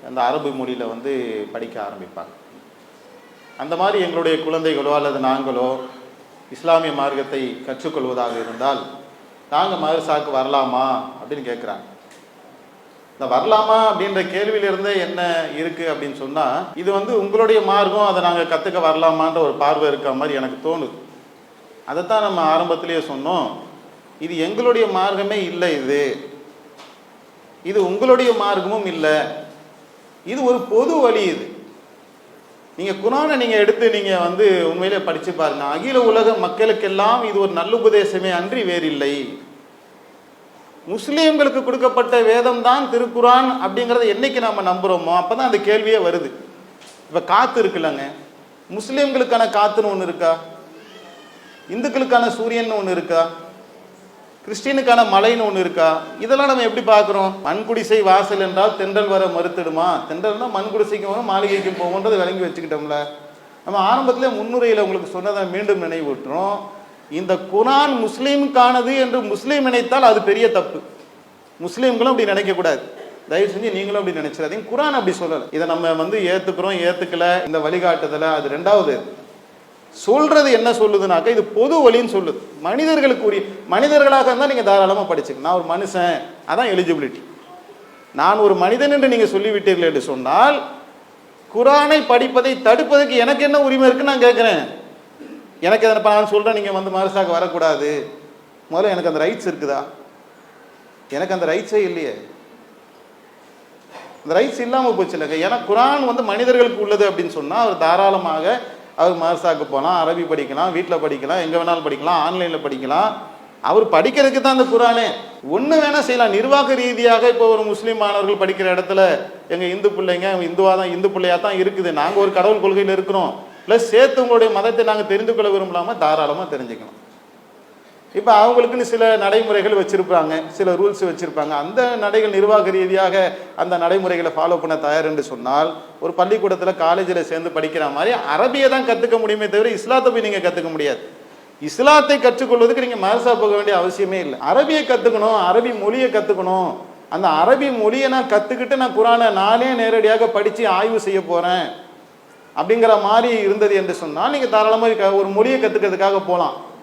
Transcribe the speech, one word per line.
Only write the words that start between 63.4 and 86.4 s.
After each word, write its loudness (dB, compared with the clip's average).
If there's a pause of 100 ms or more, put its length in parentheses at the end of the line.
நம்ம 0
ஆரம்பத்திலே 0
முன்னுரையில 0
உங்களுக்கு -2
சொன்னதை -4
மீண்டும் -2
நினைவூட்டுறோம். -4 (540)
இந்த -2
குர்ஆன் 2
முஸ்லிமுக்கானது 2
என்று 0
முஸ்லிம் -2
நினைத்தால் 2
அது 6
பெரிய 2
தப்பு. -2 (800)
முஸ்லிம்களும் 0
அப்படி 2
நினைக்க 0
கூடாது. 0 (480)
தயவு 0
செஞ்சு -4
நீங்களும் -4
அப்படி -6
நினைச்சிடாதீங்க. -6 (100)
குர்ஆன் 0
அப்படி -2
சொல்லல. -6
இதை -4
நம்ம 0
வந்து -2
ஏத்துக்கிறோம், -2
ஏத்துக்கல, 0
இந்த -2
வழிகாட்டுதல, -2
அது -2
ரெண்டாவது. 2 (920)
சொல்றது 4
என்ன 4
சொல்லுதுனாக்கா, 2
இது 2
பொது 4
வழின்னு 2
சொல்லுது. -4 (240)
மனிதர்களுக்கு 0
உரிய, 0 (260)
மனிதர்களாக 4
இருந்தா 2
நீங்க -2
தாராளமா 4
படிச்சுக்க. -4
"நான் -2
ஒரு -2
மனுஷன்", -2 (260)